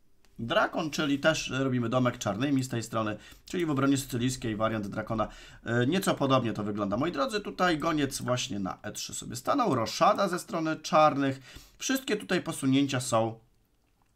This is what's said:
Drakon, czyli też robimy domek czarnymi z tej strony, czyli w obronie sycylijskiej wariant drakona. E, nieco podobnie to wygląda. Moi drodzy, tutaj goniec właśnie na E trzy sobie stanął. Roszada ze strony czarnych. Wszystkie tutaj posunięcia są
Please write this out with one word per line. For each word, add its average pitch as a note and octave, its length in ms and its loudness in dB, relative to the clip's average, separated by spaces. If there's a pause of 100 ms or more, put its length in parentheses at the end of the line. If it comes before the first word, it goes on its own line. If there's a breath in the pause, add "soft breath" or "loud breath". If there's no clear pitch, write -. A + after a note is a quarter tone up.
(380)
Drakon, E3 520 0
czyli C#3+ 280 0
też D#3 320 2
robimy B2+ 380 0
domek B2 300 2
czarnymi C3 460 0
z C3 40 -6
tej - 140 -4
strony, A2 340 -2 (280 loud breath)
czyli F3 220 -4
w D#3 40 0
obronie C3+ 260 2
sycylijskiej B2 600 -2
wariant A2 300 0
drakona. G#2+ 420 -2 (360 loud breath)
E, A#2+ 220 2
nieco F3+ 280 2
podobnie B2+ 380 2
to G#2 120 -4
wygląda. G#2 320 -2
Moi D#3 160 0
drodzy, A3 280 -2
tutaj F3+ 380 0
goniec D3 440 -2
właśnie B2 360 -2
na F#2 240 -4
E G#2 100 -8
trzy - 220 -10
sobie - 220 -10
stanął. G#3+ 380 0
Roszada F3 540 2
ze F3 100 -2
strony D#3+ 380 -4
czarnych. C#3 640 4 (380 loud breath)
Wszystkie C4 380 -2
tutaj F#3+ 260 -2
posunięcia C3+ 580 2
są A2+ 460 0 (680)